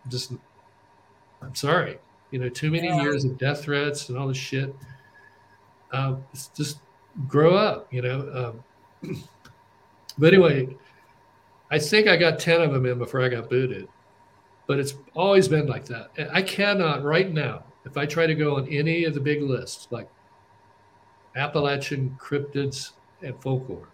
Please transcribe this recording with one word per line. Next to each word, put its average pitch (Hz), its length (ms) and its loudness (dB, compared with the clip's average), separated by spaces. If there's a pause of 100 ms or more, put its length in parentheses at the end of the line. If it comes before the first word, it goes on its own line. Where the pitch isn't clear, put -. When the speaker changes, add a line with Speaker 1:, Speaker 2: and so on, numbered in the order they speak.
Speaker 1:
I'm 127 60 -10
just, 123 220 -8 (1080)
I'm 135 120 -16
sorry, 147 440 0 (320)
you 131 80 -6
know, 123 100 -4
too 156 220 -2
many 165 180 0
Speaker 2:
Yeah. 151 140 2
Speaker 1:
years 143 220 0
of 127 140 -2
death 143 260 -2
threats 143 440 -2
and 127 100 -6
all 135 100 -4
this 131 80 -4
shit. 135 380 -6 (1200)
Um, 135 400 -4
it's - 160 -16
just - 320 -8 (480)
grow 160 280 6
up, 208 360 0
you 127 100 -4
know? 127 600 -6 (400)
Um, - 140 -10 (380)
<clears throat> - 640 -20
but 165 160 8
anyway, 143 420 6 (960)
I 151 80 2
think 214 300 4
I 180 80 8
got 160 220 4
ten 170 220 4
of 143 140 2
'em 131 120 2
in 123 120 -2
before 127 240 -2
I 127 60 2
got 117 220 -4
booted, 123 380 -2 (760)
but 139 140 0
it's 135 140 -4 (200)
always 190 340 6
been 151 180 2
like 117 200 -6
that. 117 300 -14
And 147 160 -6
I 190 100 2
cannot 190 640 0
right 175 280 2
now, 127 320 -4 (200)
if 135 120 -12
I 147 100 -2
try 165 200 0
to 160 80 2
go 147 220 0
on 131 120 -4
any 160 360 -2
of 156 100 -2
the 139 60 -4
big 147 220 -2
lists, 120 480 -6
like 113 180 -10 (1300)
Appalachian 139 840 -2
cryptids 139 720 -6 (300)
and 139 200 -14
folklore 131 520 -6